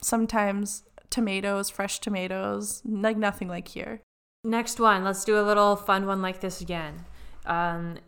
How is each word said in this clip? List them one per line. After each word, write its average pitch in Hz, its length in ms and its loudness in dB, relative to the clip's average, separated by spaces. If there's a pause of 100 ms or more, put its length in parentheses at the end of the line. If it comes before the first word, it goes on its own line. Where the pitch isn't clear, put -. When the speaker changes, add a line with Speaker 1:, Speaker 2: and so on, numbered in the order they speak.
Speaker 1:
sometimes 208 840 0 (260)
tomatoes, 202 580 0
fresh - 300 -4
tomatoes, 202 880 -4
like, 214 320 0
nothing 202 300 -2
like 175 200 -10
here. - 320 -10 (440)
Speaker 2:
Next 233 360 -2
one, 202 240 6
let's 190 200 -2
do 214 140 4
a 208 60 6
little 208 320 6
fun 196 300 2
one 190 160 0
like 185 180 -4
this 180 220 -6
again. 165 420 -8 (400)
Um, 170 520 -2 (120)